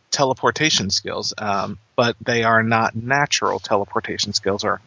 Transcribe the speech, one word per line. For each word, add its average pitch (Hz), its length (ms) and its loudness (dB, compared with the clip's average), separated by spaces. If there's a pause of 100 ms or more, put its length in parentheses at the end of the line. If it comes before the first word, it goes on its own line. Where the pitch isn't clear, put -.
(100)
teleportation 131 800 2
skills, - 480 -4
um, 98 400 -4 (160)
but 120 260 2
they 117 220 0
are 113 220 4
not 113 320 2
natural 113 640 0
teleportation 101 720 -2
skills, 101 320 -2
or, 101 220 -2